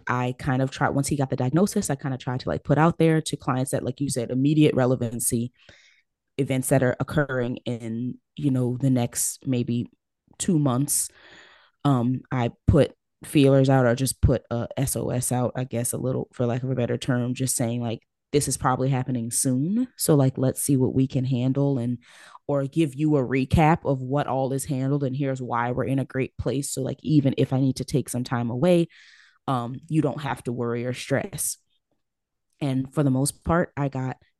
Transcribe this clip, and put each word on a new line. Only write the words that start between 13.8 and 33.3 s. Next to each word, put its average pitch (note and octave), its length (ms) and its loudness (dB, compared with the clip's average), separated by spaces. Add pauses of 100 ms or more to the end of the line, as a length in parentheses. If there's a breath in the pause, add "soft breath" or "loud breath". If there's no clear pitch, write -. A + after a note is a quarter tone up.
or A#2 80 4
just C3 260 -2
put B2+ 300 4
a A#2 260 -4
S B2+ 200 -2
O A#2 140 -4
S B2+ 220 -2
out, B2 240 0
I B2+ 80 -4
guess, A#2+ 280 -4
a A#2+ 60 -4
little, B2+ 340 -4
for B2 120 -4
lack A#2+ 180 -2
of C3 80 -4
a C3 40 -2
better A#2+ 240 -2
term, B2 340 -2
just B2+ 240 -4
saying, A#2+ 240 -2
like, A2+ 220 -6 (300)
"This C#3+ 160 0
is C3 100 -4
probably C3 320 0
happening B2+ 400 -2
soon. D#3 680 0
So, - 180 2
like, C3+ 220 4
let's C3 240 0
see C#3+ 160 2
what B2+ 180 2
we C3 120 2
can C3 180 -2
handle C3+ 540 0
and, B2 200 -4 (480 loud breath)
or C#3 200 -2
give C#3 280 0
you D3+ 220 2
a C3+ 80 4
recap C3+ 600 4
of C3 180 0
what C3+ 240 -2
all C3 260 -2
is C3+ 140 -4
handled. C#3 380 -2
And C3 120 -2
here's C3+ 240 -2
why A#2+ 300 -2
we're B2+ 140 -2
in C3+ 140 0
a C3 60 0
great - 320 -4
place. C3+ 340 -4
So, C3+ 120 -6
like, C3+ 200 -6
even C#3+ 360 4
if C3+ 140 0
I C3 80 2
need C3 160 2
to B2 80 -6
take - 260 -2
some B2 140 -4
time A#2+ 260 -4
away, E3+ 380 2 (600 loud breath)
um, B2 400 -4
you D#3 140 0
don't C#3 200 -2
have B2+ 220 -6
to B2 80 -6
worry A#2+ 340 -4
or B2+ 60 -4
stress." - 680 -4 (1000)
And C3 320 -2
for D#3 100 0
the C#3 80 2
most C3 340 -2